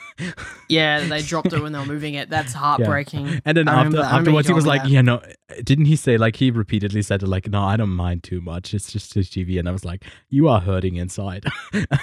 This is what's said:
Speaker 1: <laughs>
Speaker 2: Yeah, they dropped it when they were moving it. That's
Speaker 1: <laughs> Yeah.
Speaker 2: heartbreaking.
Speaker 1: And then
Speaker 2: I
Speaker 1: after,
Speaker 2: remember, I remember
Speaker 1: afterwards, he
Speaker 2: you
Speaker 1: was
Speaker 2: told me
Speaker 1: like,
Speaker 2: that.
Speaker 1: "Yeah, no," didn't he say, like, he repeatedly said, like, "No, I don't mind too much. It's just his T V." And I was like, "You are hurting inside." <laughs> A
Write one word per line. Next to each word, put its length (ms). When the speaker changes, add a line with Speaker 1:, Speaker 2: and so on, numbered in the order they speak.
Speaker 1:
<laughs> 60
Speaker 2:
Yeah, 380
they 160
dropped 300
it 100
when 100
they 60
were 80
moving 280
it. 160
That's 220
Speaker 1:
<laughs> 20
Yeah. 40
Speaker 2:
heartbreaking. 840
Speaker 1:
And 120
then 120
Speaker 2:
I 60
Speaker 1:
after, 100
Speaker 2:
remember, 140
I 200
remember 120
Speaker 1:
afterwards, 80
he 20
Speaker 2:
you 60
Speaker 1:
was 80
Speaker 2:
told 100
me 40
Speaker 1:
like, 60
Speaker 2:
that. 60
Speaker 1:
"Yeah, 120
no," 200
didn't 220
he 100
say, 220
like, 200
he 140
repeatedly 520
said, 200
like, 260
"No, 140
I 140
don't 140
mind 340
too 160
much. 340
It's 180
just 220
his 160
T 140
V." 140
And 100
I 40
was 120
like, 200
"You 200
are 120
hurting 360
inside." 480
<laughs> 140
A 120